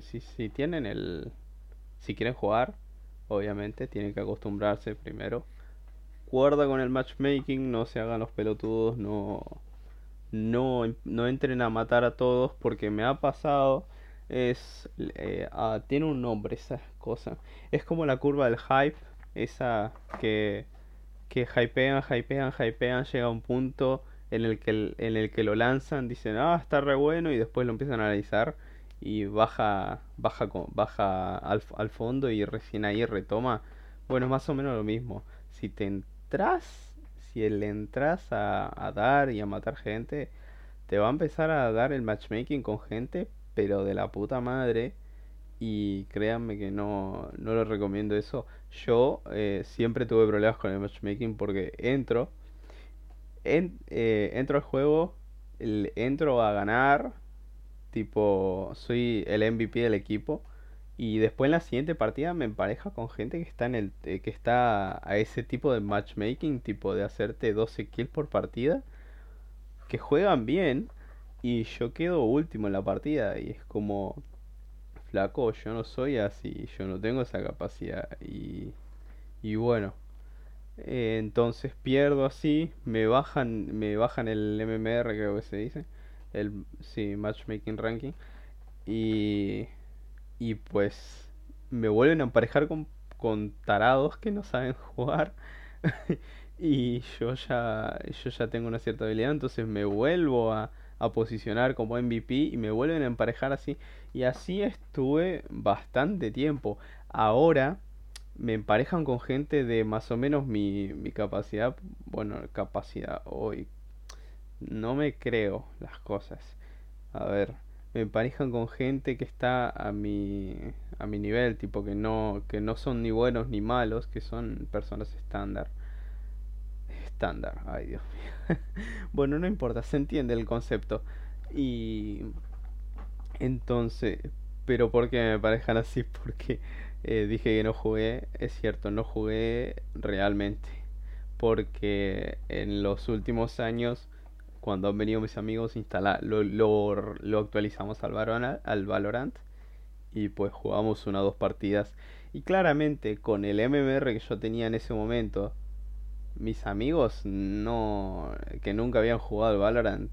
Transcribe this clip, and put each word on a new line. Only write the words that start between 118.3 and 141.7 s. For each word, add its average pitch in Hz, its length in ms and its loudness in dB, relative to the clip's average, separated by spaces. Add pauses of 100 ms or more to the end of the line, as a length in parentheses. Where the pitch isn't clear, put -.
con 117 160 0
gente 135 500 -2
que - 80 -4
está 123 440 2
a - 220 -4
mi, 101 640 -2 (420)
a - 100 -6
mi 107 120 -2
nivel, 110 380 2
tipo 101 260 -4
que 101 120 -4
no, 110 520 0
que 107 140 -2
no 110 160 0
son 120 260 -2
ni 113 80 0
buenos 120 380 4
ni 104 120 -2
malos, 117 460 2
que - 140 -6
son 110 500 -6
personas 104 440 -4
estándar. 101 540 -4 (1400)
Estándar, - 640 -4
ay - 200 -6
Dios - 160 -6
mío. - 540 -4
<laughs> - 20 -8 (540)
Bueno, 139 260 2
no 180 80 0
importa, 120 340 0
se - 160 -2
entiende 139 360 0
el 113 120 0
concepto. 110 580 -2 (500)
Y 113 680 -2 (1160)
entonces, 120 800 0 (460)
¿pero 117 260 4
por 120 180 6
qué 127 80 2
me 113 160 4
emparejan 110 440 4
así? 113 260 0
<laughs> - 0 -
Porque, - 560 -4 (440)
eh, 110 260 2
dije 110 280 4
que 107 60 6
no 110 100 4
jugué, 110 540 0 (120)
es - 140 -2
cierto, 104 360 -2
no 107 140 0
jugué 113 800 0 (100)
realmente. 101 720 2 (720)
Porque 101 1000 0 (100)